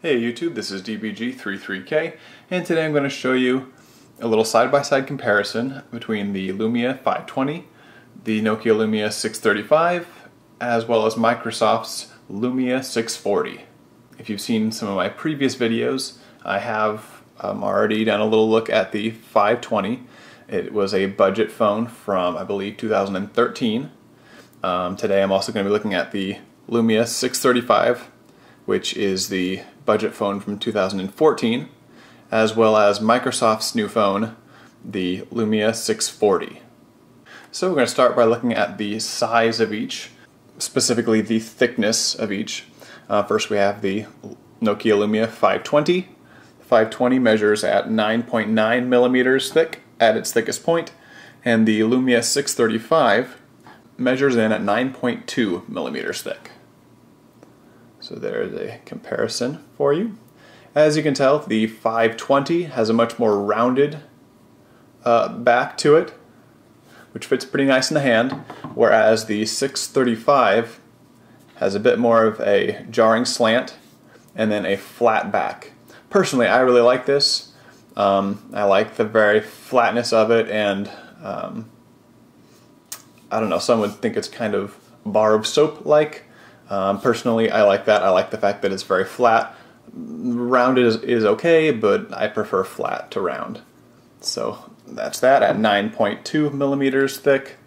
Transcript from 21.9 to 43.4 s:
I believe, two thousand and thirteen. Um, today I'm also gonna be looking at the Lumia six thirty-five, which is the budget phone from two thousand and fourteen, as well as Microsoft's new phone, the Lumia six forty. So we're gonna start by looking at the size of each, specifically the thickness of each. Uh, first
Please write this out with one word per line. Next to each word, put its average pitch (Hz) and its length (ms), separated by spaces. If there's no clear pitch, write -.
I 92 80
believe, 101 320
two 110 120
thousand 98 280
and 98 180
thirteen. 120 560
Um, 90 320
today 98 300
I'm 98 80
also 98 180
gonna 101 180
be 104 40
looking 107 200
at 90 200
the 98 260
Lumia 113 360
six - 360
thirty-five, 123 680
which - 320
is 95 320
the 92 340
budget 107 260
phone 101 260
from 101 200
two 117 120
thousand 98 300
and 95 140
fourteen, 135 520
as 110 240
well 110 220
as 104 220
Microsoft's 113 760
new 107 140
phone, 104 480
the 92 380
Lumia 107 420
six - 360
forty. - 500
So 190 200
we're 170 60
gonna 123 100
start 151 280
by 123 100
looking 117 280
at 101 240
the 104 220
size 113 600
of 104 120
each, - 380
specifically 113 640
the 110 160
thickness 113 760
of 107 160
each. 101 360
Uh, 104 140
first 104 260